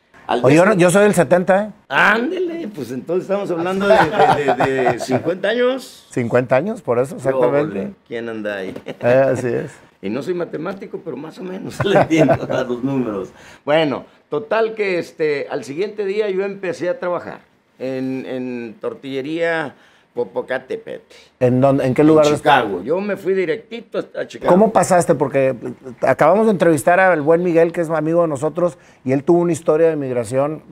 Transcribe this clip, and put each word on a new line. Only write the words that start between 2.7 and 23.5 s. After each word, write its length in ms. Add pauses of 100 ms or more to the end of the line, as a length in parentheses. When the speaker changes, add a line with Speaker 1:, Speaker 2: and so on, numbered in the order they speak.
Speaker 1:
entonces 300
estamos 280
hablando 380
de, 80
de, 880 (100)
de 80
Speaker 2:
<laughs> 0
Speaker 1:
cincuenta 480
años. 640
Speaker 2:
Cincuenta 440
años, 280
por 180
eso, 160
Speaker 1:
Qué 60
Speaker 2:
exactamente. 560
Speaker 1:
óvole, 160 (120)
¿quién 220
anda 300
ahí? 140 (120)
Speaker 2:
Eh, 480
así 160
es. 240 (300)
Speaker 1:
Y 60
no 140
soy 120
matemático, 720
pero 120
más 240
o 20
menos 420
<laughs> 0
le 140
entiendo 500
a 140
los 220
números. 460 (340)
Bueno, 400 (240)
total 480
que, 240
este, 500
al 140
siguiente 400
día 260
yo 140
empecé 440
a 120
trabajar 400 (400)
en, 440
en 560
tortillería 960 (400)
Popocatépetl. 1000 (240)
Speaker 2:
¿En 220
dónde, 260
en 80
qué 80
lugar 240
Speaker 1:
En 60
Speaker 2:
de 60
Speaker 1:
Chicago. 440
Yo 180
me 160
fui 160
directito 640